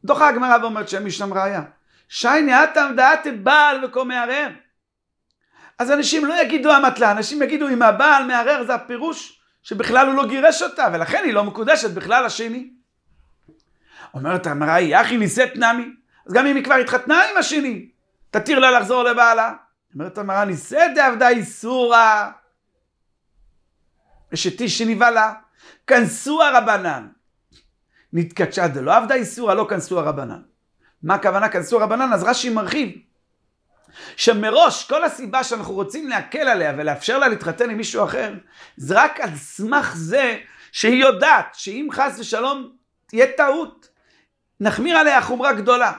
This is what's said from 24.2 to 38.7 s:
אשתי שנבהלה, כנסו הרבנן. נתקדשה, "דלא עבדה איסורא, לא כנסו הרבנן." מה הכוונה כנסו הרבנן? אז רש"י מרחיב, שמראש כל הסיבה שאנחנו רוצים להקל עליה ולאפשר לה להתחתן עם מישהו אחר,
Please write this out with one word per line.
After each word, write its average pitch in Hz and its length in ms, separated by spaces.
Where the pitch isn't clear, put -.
אשתי - 340
שנבהלה, 226 640
כנסו 262 560
הרבנן. 202 680
נתקדשה, 170 560
"דלא 139 280
עבדה 240 180
איסורא, 233 400
לא 202 160
כנסו 180 280
הרבנן." 139 440
מה 165 120
הכוונה 196 340
כנסו 196 320
הרבנן? 226 320
אז 185 100
רש"י 240 280
מרחיב, 220 420
שמראש 226 680
כל 311 200
הסיבה 254 400
שאנחנו 208 300
רוצים 202 340
להקל 262 400
עליה 170 300
ולאפשר 151 400
לה 277 100
להתחתן 220 420
עם 208 60
מישהו 220 280
אחר, 208 300